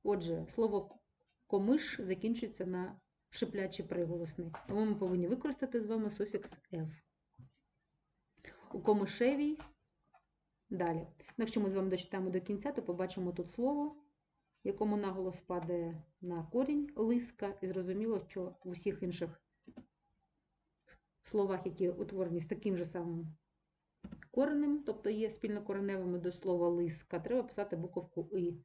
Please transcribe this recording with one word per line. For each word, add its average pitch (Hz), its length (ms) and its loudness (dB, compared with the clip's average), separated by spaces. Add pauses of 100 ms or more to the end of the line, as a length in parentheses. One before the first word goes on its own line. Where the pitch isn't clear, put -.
Отже, 165 460 2
слово 208 520 0 (460)
комиш 220 540 4
закінчується 196 680 -2
на 185 340 -2 (300)
шиплячий 190 560 -2
приголосний, 170 640 -2 (160)
тому 208 160 2
ми 208 100 4
повинні 180 320 2
використати 254 540 0
з 214 60 -2
вами 214 240 0
суфікс - 480 -4 (140)
"ев". 160 160 -2 (1800)
У 196 80 -6
комишевій... 269 760 4 (1120)
Далі. 170 360 0 (120)
Ну, - 200 -20
якщо 226 220 2
ми 196 100 4
з 190 40 0
вами 190 160 2
дочитаємо 185 400 0
до 180 100 2
кінця, 208 320 -2
то - 100 -2
побачимо 180 500 -2
тут 175 180 -4
слово, 294 460 0 (680)
в - 20 0
якому 208 300 2
наголос 190 440 -2
падає 170 640 -2 (180)
на 175 220 -4
корінь 285 540 2
лиска, 226 680 0
і 185 40 -2
зрозуміло, 190 520 0
що 180 460 -6
в 185 40 -8
усіх 185 340 -2
інших 175 400 -4 (1800)
словах, 196 420 0
які 175 220 0
утворені 180 520 -2
з 165 60 -6
таким 185 300 0
же 170 80 0
самим 170 520 -4 (960)
коренем, 294 540 2
тобто 208 240 -2
є 214 200 0
спільнокореневими 196 880 -2
до 175 140 -2
слова 175 360 2
лиска, 175 520 0
треба 233 220 2
писати 202 340 -4
буковку 170 560 -4
"и" 175 220 0 (100)